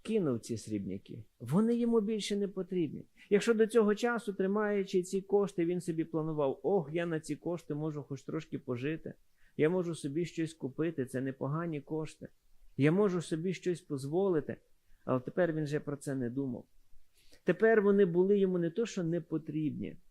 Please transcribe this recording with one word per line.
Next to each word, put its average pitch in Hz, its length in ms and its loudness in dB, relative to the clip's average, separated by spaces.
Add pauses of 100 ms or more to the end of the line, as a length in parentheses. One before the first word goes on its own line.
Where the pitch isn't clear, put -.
Кинув 165 380 0
ці 113 180 -6
срібняки. 101 640 -8 (160)
Вони 196 360 2
йому 233 260 2
більше 208 340 -2
не 202 120 -2
потрібні. 185 580 -4 (240)
Якщо 208 240 4
до 220 140 6
цього 214 280 4
часу, 233 380 -2
тримаючи 196 720 0
ці 185 180 -2
кошти, 190 440 2
він 175 160 0
собі 160 220 -2
планував: 156 600 0
«Ох, 165 280 2
я 170 140 -2
на 165 140 -2
ці 151 160 -6
кошти 165 380 -6
можу 147 300 -4
хоч 135 180 -10
трошки 156 380 -8
пожити, 135 540 -6 (440)
я 151 120 4
можу 175 260 0
собі 151 300 -4
щось 160 280 -6
купити, 147 520 -4
це 123 160 -6
непогані 143 600 -4
кошти, 156 460 -8 (500)
я 143 140 6
можу 185 300 2
собі 170 320 -4
щось 175 340 -6
дозволити». 151 720 0 (480)
Але 127 140 0
тепер 165 340 0
він 156 100 -2
вже 147 160 -2
про 147 160 -6
це 139 200 -6
не 127 140 -2
думав. 127 360 -4 (800)
Тепер 214 380 6
вони 202 240 6
були 185 340 4
йому 185 180 2
не 170 120 0
то, 220 160 -2
що 196 180 -4
не 165 180 0
потрібні. 151 760 -4 (140)